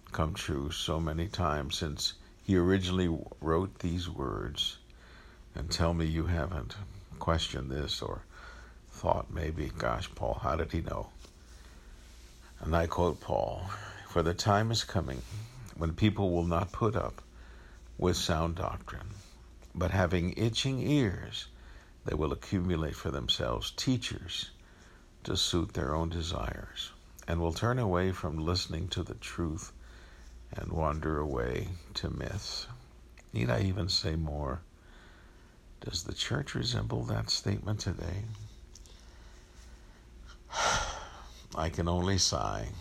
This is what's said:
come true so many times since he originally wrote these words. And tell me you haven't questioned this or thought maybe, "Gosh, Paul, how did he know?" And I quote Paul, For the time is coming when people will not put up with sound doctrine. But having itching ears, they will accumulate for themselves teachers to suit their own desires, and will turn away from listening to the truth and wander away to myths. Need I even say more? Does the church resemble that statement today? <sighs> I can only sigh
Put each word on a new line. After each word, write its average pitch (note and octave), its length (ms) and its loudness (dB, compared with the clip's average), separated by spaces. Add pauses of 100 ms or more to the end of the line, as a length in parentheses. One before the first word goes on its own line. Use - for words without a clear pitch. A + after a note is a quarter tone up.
(120)
come D#2+ 220 2
true D2+ 380 -2
so D#2+ 280 0
many E2 280 0
times D2+ 500 0
since D2 360 -2 (300)
he F#2+ 140 6
originally F#2 500 6 (320)
wrote D#2+ 400 2
these F2 300 0
words. G#1 680 -2 (760)
And D2 160 -4
tell E2+ 240 4
me E2 120 2
you D#2+ 200 2
haven't E2+ 500 0 (440)
questioned C#2+ 500 0
this C#2+ 320 -2
or - 220 -4 (680)
thought - 420 0
maybe, D#2+ 460 -4
"Gosh, - 380 0
Paul, - 260 -2
how C#2 140 2
did E2 160 -2
he E2+ 100 0
know?" - 280 -4 (1500)
And D#2 160 2
I E2+ 120 6
quote F2 340 2
Paul, - 480 0 (380)
For E2+ 160 4
the E2+ 100 4
time A2 380 4
is A2 120 2
coming C2 380 0 (560)
when D#2+ 160 2
people G2+ 380 4
will E2+ 160 4
not E2+ 240 2
put A2 240 2
up - 260 -2 (800)
with F2 160 6
sound E2 380 2
doctrine. - 520 -4 (680)
But F2+ 160 2
having F2+ 440 4
itching A#2+ 460 2
ears, A2+ 680 2 (560)
they - 120 0
will D2+ 180 2
accumulate F2 600 2
for - 160 -2
themselves A#1+ 600 0
teachers - 800 -2 (760)
to - 140 0
suit - 360 2
their D2 220 2
own E2 140 2
desires, - 840 -4 (360)
and E2+ 120 2
will E2 140 2
turn A#2 240 2
away F#2 340 4
from D#2+ 320 -2
listening F2 460 0
to F2+ 140 -2
the - 100 -6
truth - 580 -4 (800)
and - 220 -6
wander D#2 460 2
away B1+ 480 0 (260)
to - 160 -2
myths. - 560 -4 (680)
Need A#2+ 180 2
I A#2 100 4
even F#2 260 2
say D#2+ 280 2
more? D2 460 0 (1200)
Does - 220 -4
the - 100 -4
church - 420 0
resemble A#2 480 2
that A2 260 0
statement G#2 520 0
today? F2 420 -2 (2250)
<sighs> - 60 -4 (960)
I E2 140 2
can E2+ 180 2
only F2+ 300 4
sigh G#1 520 2 (120)